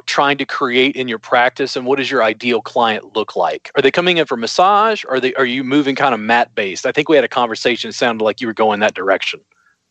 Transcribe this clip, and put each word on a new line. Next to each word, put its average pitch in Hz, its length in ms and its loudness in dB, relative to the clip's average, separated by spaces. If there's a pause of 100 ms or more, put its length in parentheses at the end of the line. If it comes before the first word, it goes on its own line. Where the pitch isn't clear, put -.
trying 143 320 2
to 139 80 -6
create 131 500 0
in 127 120 -4
your 113 100 -4
practice, 127 580 0
and 127 80 -6
what 135 140 0
does 123 120 -4
your 127 120 2
ideal 110 400 0
client 113 540 -2
look 104 200 -4
like? 80 380 -2
Are 143 80 2
they 135 80 4
coming 175 280 2
in 156 80 2
for 127 100 -4
massage? 202 720 2
Are 131 140 -2
they, 127 140 0
are 135 100 0
you 127 200 -2
moving 135 320 0
kind 135 180 2
of 107 60 -2
mat-based? 110 640 -2
I 120 60 -2
think 151 160 -2
we 160 80 6
had 123 80 6
a - 40 -2
conversation 117 600 -2
that 101 60 -10
sounded 113 300 -2
like 107 160 0
you 123 60 -6
were 110 80 -4
going 107 260 0
that 107 140 0
direction. 98 460 -2 (500)